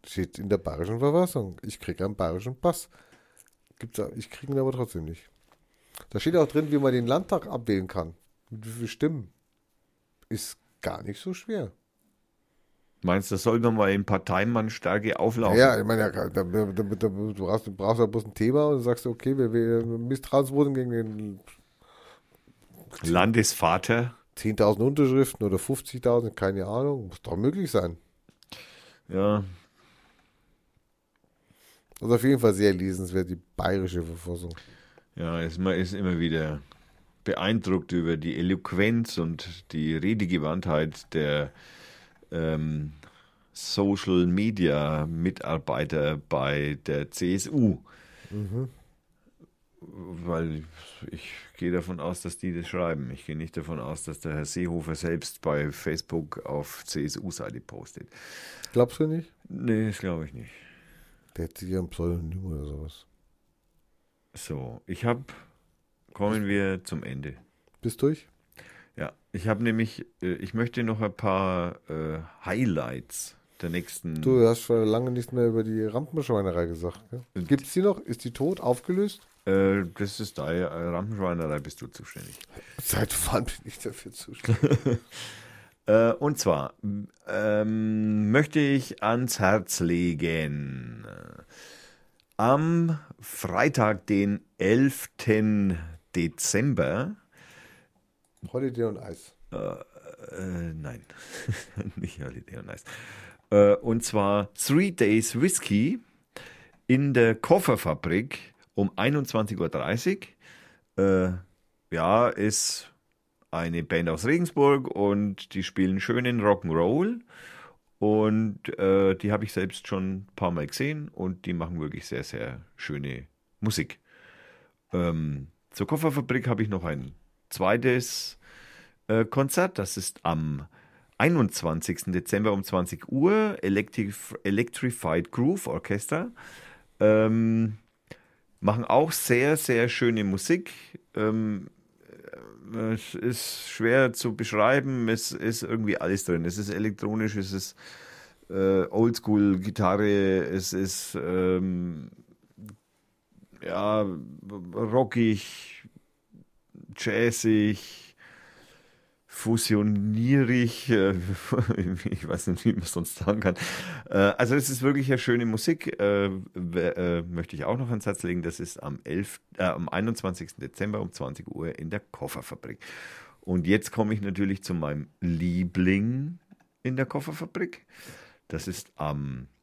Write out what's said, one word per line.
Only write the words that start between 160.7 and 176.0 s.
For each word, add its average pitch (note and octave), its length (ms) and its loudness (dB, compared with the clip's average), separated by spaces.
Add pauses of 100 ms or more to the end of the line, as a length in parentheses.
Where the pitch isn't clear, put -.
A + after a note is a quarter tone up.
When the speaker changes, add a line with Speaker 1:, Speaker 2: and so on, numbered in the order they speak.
Speaker 2:
äh, G2 240 6 (440)
<laughs> F2+ 520 0
ich - 180 -6
weiß - 200 -2
nicht, F2 180 0
wie - 80 4
man F#2 80 -2
es - 100 -8
sonst F2 240 -4
sagen G#2+ 240 0
kann. F#2+ 140 2 (560)
Äh, G2 80 2
also A2+ 360 6
es C3+ 140 2
ist B2+ 140 -4
wirklich C3+ 260 2
eine C3 100 4
schöne A#2+ 280 2
Musik, A2+ 520 -2
äh, G2+ 320 4 (220)
w-, F2 280 -2
äh, F2 420 0
möchte E2+ 340 -6
ich C#2+ 80 -6
auch A#2 140 0
noch B2+ 100 -4
ans A2 180 -2
Herz G2 160 -4
legen. F2+ 200 -2
Das E2 180 -6
ist - 220 -10
am C#2+ 220 -8
elf, F#2 360 -4 (160)
äh, F#2 80 0
am E2+ 240 -2
einundzwanzigsten F#2+ 720 -6
Dezember G#2 400 -6
um F#2 120 -8
zwanzig - 360 -10
Uhr D#2+ 300 -8
in D#2+ 100 -10
der G2+ 120 -6
Kofferfabrik. - 840 -12 (560)
Und F2+ 260 0
jetzt G#2 240 4
komme G#2+ 220 0
ich G#2 80 -2
natürlich G2 420 -2
zu F#2 120 -4
meinem D2+ 340 -4 (120)
Liebling F#2 1200 0 (440)